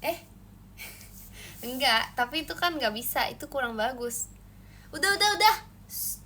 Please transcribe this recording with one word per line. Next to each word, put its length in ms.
Eh. 180
<laughs> 680
Enggak, 460
tapi 320
itu 80
kan 240
nggak 160
bisa, 360
itu 200
kurang 240
bagus. 560
Udah, 200
udah, 220
udah. 200
Shh. 360